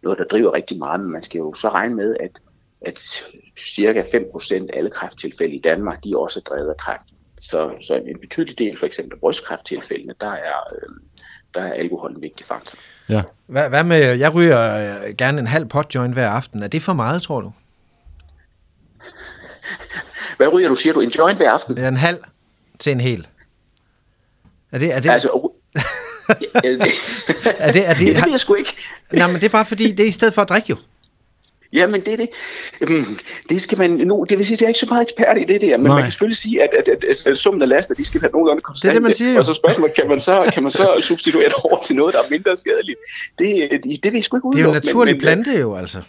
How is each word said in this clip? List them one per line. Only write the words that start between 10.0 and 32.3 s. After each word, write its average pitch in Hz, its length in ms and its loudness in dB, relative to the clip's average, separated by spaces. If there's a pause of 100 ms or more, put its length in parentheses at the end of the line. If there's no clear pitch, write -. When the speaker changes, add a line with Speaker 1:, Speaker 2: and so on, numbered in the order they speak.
Speaker 1:
der 104 100 -8
er, 76 420 -8
øh, - 220 -14 (600)
der 87 60 -6
er 92 120 -8
alkohol 85 440 -8
en 71 60 -16
vigtig - 240 -18
faktor. - 320 -12 (300)
Speaker 2:
Ja. 107 140 0 (240)
Speaker 3:
Hvad, 135 220 -2
hvad 143 160 0
med, 170 140 4 (180)
jeg 147 180 2
ryger, 123 420 4 (320)
øh, 104 100 -12
gerne 139 220 0
en 117 60 -4
halv 147 200 -2
pot 147 280 -4
joint 123 200 -2
hver 123 140 0
aften. 107 340 -4
Er 101 60 -8
det 160 140 -4
for 190 100 -2
meget, 147 300 -2
tror 139 180 -6
du? 101 120 -12 (2750)
Speaker 1:
Hvad 135 160 4
ryger 180 160 4
du, 131 80 2
siger 160 160 0
du? 151 80 2
En 120 100 0
joint 175 280 2
hver 139 120 4
aften? 123 280 -2
Speaker 3:
Ja, 127 100 -2
en 131 80 -2
halv 170 220 0 (600)
til 147 140 -2
en 127 80 -2
hel. 120 260 -4 (1500)
Er 135 60 -6
det, 147 160 0
er 131 60 0
det - 100 2
Speaker 1:
Altså, - 400 2 (240)
Speaker 3:
<laughs> - 800 -4
Speaker 1:
ja, 254 60 4 (120)
det 240 100 0 (760)
Speaker 3:
Er 156 140 2
det, 185 160 4
er 165 60 4
det 156 120 4
Speaker 1:
<laughs> - 0 -
Ja, 156 80 6
det - 100 4
ved 339 60 2
jeg 262 100 2
sgu 202 140 4
ikke. - 180 -2 (400)
Speaker 3:
Nej, 170 140 4
men 180 100 2
det 165 80 0
er 190 40 4
bare 214 160 4
fordi, 220 280 0
det 190 120 -2
er 226 40 4
i 202 40 0
stedet 220 220 2
for 208 80 2
at 190 60 0
drikke 202 220 0
jo. 123 60 -2 (960)
Speaker 1:
Jamen, 208 320 2
det 415 80 -2
er 311 40 -2
det. 233 120 -2 (520)